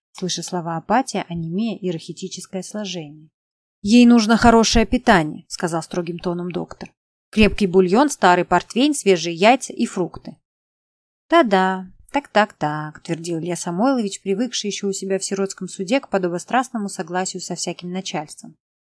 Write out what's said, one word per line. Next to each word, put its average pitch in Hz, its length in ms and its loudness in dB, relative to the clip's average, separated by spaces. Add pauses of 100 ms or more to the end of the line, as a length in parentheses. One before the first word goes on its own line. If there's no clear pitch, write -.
(120)
слыша 175 300 -6
слова 170 340 -6
апатия, 202 520 -2
анемия 175 500 -6
и 180 120 -4
рахитическое 180 720 -10
сложение. 160 680 -12 (520)
«Ей 240 240 8
нужно 233 300 6
хорошее 226 500 6
питание», 185 600 2
сказал 165 340 -6
строгим 175 360 -6
тоном 175 340 -6
доктор. 175 400 -10 (380)
«Крепкий 208 360 4
бульон, 190 440 4
старый 175 340 4
портвейн, 247 500 0
свежие 175 400 0
яйца 220 380 2
и 233 140 -4
фрукты». - 500 -8 (920)
«Да-да, 190 600 2 (220)
так, 285 160 -4
так, 208 240 2
так», 151 480 -6
твердил 165 380 -6
Илья 170 180 -6
Самойлович, 208 680 -2
привыкший 208 460 -2
еще 196 200 -4
у 196 40 0
себя 190 260 -4
в 190 60 -10
сиротском 196 420 -4
суде 196 320 -4
к - 100 -10
подобострастному 202 800 -4
согласию 180 520 -6
со - 140 -10
всяким 175 360 -8
начальством. 170 640 -10 (320)